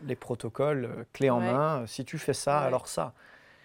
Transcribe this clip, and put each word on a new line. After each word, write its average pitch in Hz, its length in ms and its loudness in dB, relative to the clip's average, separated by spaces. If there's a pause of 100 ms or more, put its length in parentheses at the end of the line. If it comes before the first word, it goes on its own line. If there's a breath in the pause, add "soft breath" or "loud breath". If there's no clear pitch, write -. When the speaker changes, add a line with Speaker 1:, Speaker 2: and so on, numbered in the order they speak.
Speaker 1:
les 131 120 -4
protocoles, 127 680 -2
euh, 117 180 -8 (100)
clés 139 160 4
en 120 100 6
Speaker 2:
Ouais. 117 120 2
Speaker 1:
main, 147 300 2
euh, 113 60 -6
si - 180 -8
tu - 120 -8
fais 143 160 0
ça, 143 280 2
Speaker 2:
Ouais. 135 60 2
Speaker 1:
alors 127 200 0
ça. - 260 -4 (520 loud breath)